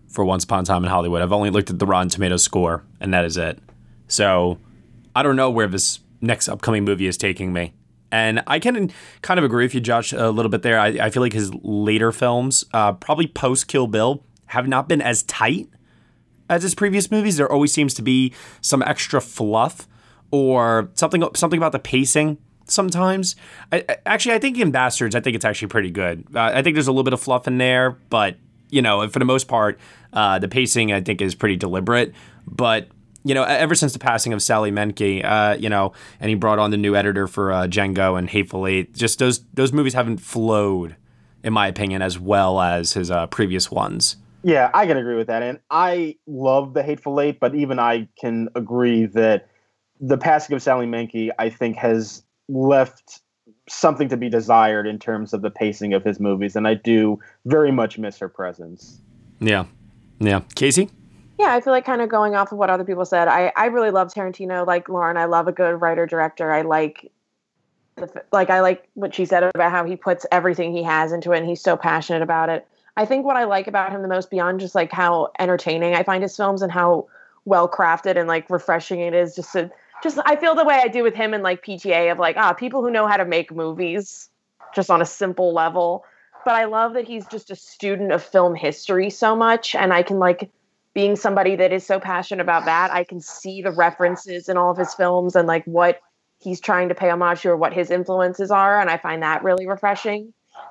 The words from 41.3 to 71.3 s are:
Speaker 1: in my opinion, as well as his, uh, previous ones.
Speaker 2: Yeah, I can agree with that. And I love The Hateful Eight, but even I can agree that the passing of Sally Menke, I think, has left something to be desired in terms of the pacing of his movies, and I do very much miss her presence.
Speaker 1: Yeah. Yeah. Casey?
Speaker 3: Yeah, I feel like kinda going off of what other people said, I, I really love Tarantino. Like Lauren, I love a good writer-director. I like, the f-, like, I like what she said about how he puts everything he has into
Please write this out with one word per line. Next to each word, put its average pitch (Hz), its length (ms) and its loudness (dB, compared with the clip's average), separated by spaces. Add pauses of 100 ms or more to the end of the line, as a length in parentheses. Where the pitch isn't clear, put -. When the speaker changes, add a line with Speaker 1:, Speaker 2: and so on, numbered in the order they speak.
Speaker 1:
in 110 80 -4
my 104 140 0
opinion, 95 340 -4
as 90 180 -4
well 95 440 2
as 87 320 0
his, 87 160 -4
uh, 85 160 -2
previous 92 440 -2
ones. - 460 -4 (280)
Speaker 2:
Yeah, 143 280 4
I 196 140 4
can 156 100 2
agree 120 200 -4
with 113 100 -2
that. 117 160 -2
And 123 160 -6 (120)
I 170 460 0 (100)
love 135 480 0
The 147 80 0
Hateful 143 380 -4
Eight, 143 200 -2
but 127 160 0
even 135 220 -2
I 117 300 0 (120)
can 117 340 -4
agree 120 520 0
that 107 420 2 (520)
the 135 160 0
passing 151 380 0
of 131 80 -2
Sally 127 240 0
Menke, 117 440 -4 (100)
I 113 100 -2
think, 113 260 -4
has 113 460 -2 (260)
left 135 720 0 (480)
something 147 400 0
to 127 80 -2
be 120 140 -4
desired 110 560 4
in 107 120 -6
terms 107 360 -6
of 98 80 -4
the 107 80 -4
pacing 104 420 -4
of 98 120 2
his 101 160 -2
movies, 98 340 0
and 107 140 0
I 110 60 4
do 110 440 2 (280)
very 147 260 4
much 113 260 0
miss 104 200 -8
her 95 100 -8
presence. 87 720 -14 (400)
Speaker 1:
Yeah. 104 240 2 (560)
Yeah. 101 200 2 (140)
Casey? 143 340 2 (500)
Speaker 3:
Yeah, 330 160 4
I 240 60 2
feel 262 120 0
like 254 120 2
kinda 240 220 -2
going 214 300 0
off 196 160 0
of 208 60 -6
what 190 120 2
other 185 140 0
people 185 200 -4
said, 175 240 2
I, 175 280 2
I 220 100 2
really 233 240 0
love 185 240 0
Tarantino. 185 520 -6
Like 175 220 -2
Lauren, 175 280 -2
I 170 100 0
love 170 220 0
a 180 40 0
good 170 280 0
writer-director. 165 680 -2
I 156 120 0
like, 156 480 -2 (840)
the - 80 -12
f-, - 280 -14
like, 190 180 2
I 185 100 4
like 185 340 0
what 196 200 -8
she 190 100 -2
said 175 180 2
about 175 300 2
how 180 120 0
he 175 120 -6
puts 180 340 -2
everything 175 420 0
he 170 120 -4
has 160 280 0
into 170 200 -2